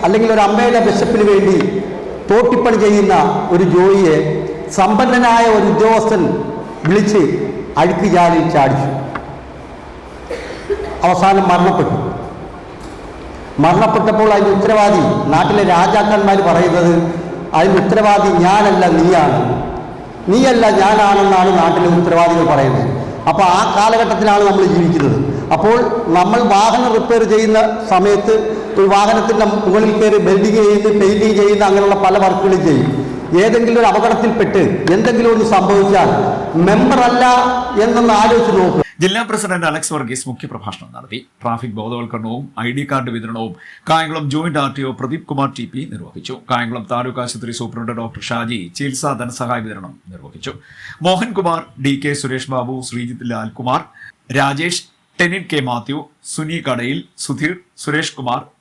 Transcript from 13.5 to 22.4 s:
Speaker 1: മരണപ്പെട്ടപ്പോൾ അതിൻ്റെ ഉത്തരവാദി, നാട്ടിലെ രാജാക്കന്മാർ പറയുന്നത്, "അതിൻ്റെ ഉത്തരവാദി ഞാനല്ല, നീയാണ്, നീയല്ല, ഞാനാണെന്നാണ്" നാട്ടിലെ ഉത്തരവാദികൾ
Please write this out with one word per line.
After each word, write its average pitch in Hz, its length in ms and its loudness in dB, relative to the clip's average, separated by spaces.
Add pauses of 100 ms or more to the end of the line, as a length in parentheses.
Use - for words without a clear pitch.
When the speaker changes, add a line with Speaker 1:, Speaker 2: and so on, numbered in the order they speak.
Speaker 1:
മരണപ്പെട്ടപ്പോൾ 214 680 2
അതിൻ്റെ 196 220 2
ഉത്തരവാദി, 208 460 2 (320)
നാട്ടിലെ 196 300 2 (100)
രാജാക്കന്മാർ 202 640 2 (100)
പറയുന്നത്, 170 440 2 (640)
"അതിൻ്റെ 185 280 4
ഉത്തരവാദി 202 440 2 (180)
ഞാനല്ല, 202 380 4 (140)
നീയാണ്, 156 420 4 (920)
നീയല്ല, 240 320 4 (180)
ഞാനാണെന്നാണ്" 196 680 4 (100)
നാട്ടിലെ 170 280 2 (120)
ഉത്തരവാദികൾ 170 520 2